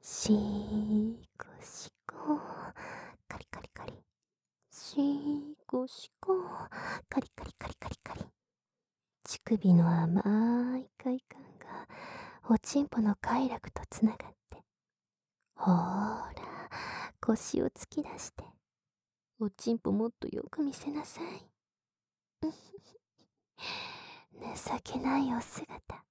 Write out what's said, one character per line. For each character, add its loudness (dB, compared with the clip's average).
シ 2
ー 2
コ -10
シ -14
コ。 -2
カ -10
リ -16
カ -14
リ -16
カ -14
リ。 -8
シ -8
ー 0
コ 0
シ -14
コ。 2
カ 0
リ -6
カ -12
リ -10
カ -10
リ -10
カ -8
リ -6
カ -12
リ。 -8
乳 -8
首 8
の 10
甘 4
い -10
快 -2
感 -20
が、 -12
お 8
ち 0
ん 0
ぽ -2
の 4
快 2
楽 -6
と -8
つ 0
な 6
が -
っ -14
て。 -18
ほ 2
ー 10
ら、 -2
腰 2
を 2
突 -6
き -2
出 -8
し -10
て。 -16
お 0
ち -2
ん 2
ぽ 0
も 4
っ -2
と -4
よ -4
く -2
見 0
せ -6
な -4
さ -10
い。 -10
<laughs> 0
情 -4
け -4
な 4
い 4
お 0
姿。 -10